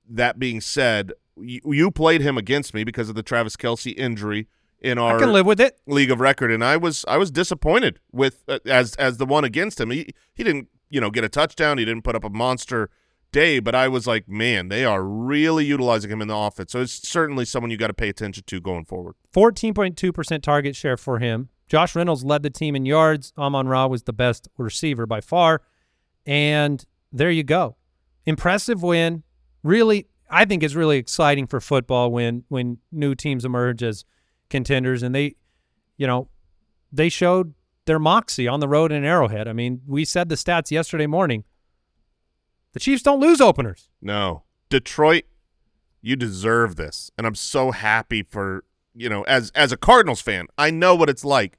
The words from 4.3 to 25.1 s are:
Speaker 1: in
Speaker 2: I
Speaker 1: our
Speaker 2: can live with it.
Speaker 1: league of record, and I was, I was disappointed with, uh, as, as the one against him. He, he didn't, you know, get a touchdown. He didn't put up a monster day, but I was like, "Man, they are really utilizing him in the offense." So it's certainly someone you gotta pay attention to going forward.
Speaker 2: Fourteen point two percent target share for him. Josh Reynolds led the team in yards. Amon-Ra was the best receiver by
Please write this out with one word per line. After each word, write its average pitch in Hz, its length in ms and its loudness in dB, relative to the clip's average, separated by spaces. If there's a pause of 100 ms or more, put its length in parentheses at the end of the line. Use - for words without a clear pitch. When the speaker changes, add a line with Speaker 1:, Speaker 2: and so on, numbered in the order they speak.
Speaker 1:
in 127 200 -2
Speaker 2:
I 120 40 0 (100)
Speaker 1:
our 113 60 2
Speaker 2:
can 240 140 4
live 190 140 6
with 208 140 4
it. 254 260 2
Speaker 1:
league 143 260 2
of 120 80 0
record, 131 320 2
and 113 100 -2
I 135 140 2
was, 170 320 -2
I 131 80 2
was 180 160 0
disappointed 175 680 0 (140)
with, 135 340 -2
uh, 139 200 -6
as, 127 300 2
as 127 200 0
the 131 100 -4
one 147 180 2
against 127 360 -4
him. 113 100 -4
He, 147 200 -8 (240)
he 233 100 -6
didn't, 147 240 -2 (200)
you 139 120 -4
know, 107 100 -2
get 113 140 -2
a 104 40 0
touchdown. 151 500 0
He 117 60 0
didn't 113 200 -4
put 117 100 -4
up 110 100 -6
a 107 60 -10
monster 120 600 -4 (400)
day, 147 300 4
but 117 140 -2
I 131 140 2
was 127 180 -4
like, 113 220 -2
"Man, 104 400 -2
they 110 160 -2
are 101 180 0
really 147 600 0
utilizing 120 460 0
him 107 100 -6
in 107 80 -6
the 107 80 -4
offense." 104 360 -6
So 123 100 -4
it's - 260 -10
certainly 143 380 -2
someone 120 240 -6
you 110 80 -8
gotta 107 160 -4
pay 104 160 -4
attention 98 360 -10
to 92 140 -8
going 87 240 -8
forward. 90 300 -14 (160)
Speaker 2:
Fourteen 220 420 2
point 185 240 -2
two 180 160 -2
percent 156 320 -6
target 143 320 0
share 127 220 -4
for 123 200 -4
him. 120 300 -4 (180)
Josh 165 300 2
Reynolds 170 280 -2
led 147 180 0
the 147 80 -4
team 147 260 -4
in 135 80 -4
yards. 156 540 2
Amon-Ra 135 480 0
was 127 160 -4
the 120 100 -6
best 120 360 -2 (100)
receiver 120 480 -4
by 107 160 -6